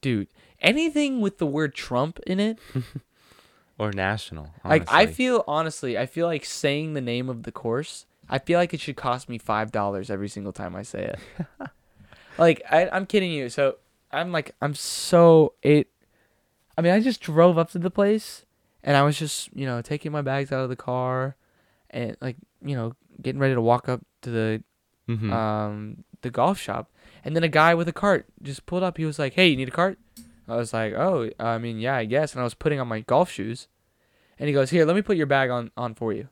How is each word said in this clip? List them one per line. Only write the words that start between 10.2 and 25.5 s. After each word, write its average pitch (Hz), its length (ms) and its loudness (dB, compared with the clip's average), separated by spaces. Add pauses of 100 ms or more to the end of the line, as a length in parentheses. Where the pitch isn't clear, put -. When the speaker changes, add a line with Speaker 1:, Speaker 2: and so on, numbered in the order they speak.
Speaker 1:
single 101 240 -10
time 90 200 -10
I 98 80 -10
say 101 300 -8
it. - 60 -10 (420)
Speaker 2:
<laughs> - 100 -12 (680)
Speaker 1:
Like, 165 320 4
I, 170 180 4
I'm 190 160 -4
kidding 190 260 0
you. 139 200 -6
So, 139 260 0 (340)
I'm 170 220 -4
like, 160 300 -4
I'm 143 120 -2
so, 165 760 6 (100)
it, 147 260 6 (920)
I - 20 -2
mean, 170 140 4
I 214 60 6
just 240 200 0
drove 165 380 6
up 165 140 0
to 180 60 -4
the 175 120 -2
place, 208 560 0 (360)
and 143 140 2
I 139 60 6
was 147 160 2
just, - 360 -8
you 135 120 -6
know, 120 160 -4
taking 147 280 -6
my 147 120 -4
bags 139 300 -2
out 131 100 -2
of 127 80 -4
the 127 60 -6
car, 127 600 -4 (540)
and, 120 320 -6
like, 127 140 -6 (280)
you 139 120 -4
know, 117 180 -6 (260)
getting 131 220 -6
ready 135 100 2
to 120 80 2
walk 120 300 2
up 127 100 -4 (220)
to 120 80 -10
the, 110 340 -2 (420)
Speaker 2:
Mm-hmm. 110 260 -2
Speaker 1:
um, 107 720 -4 (180)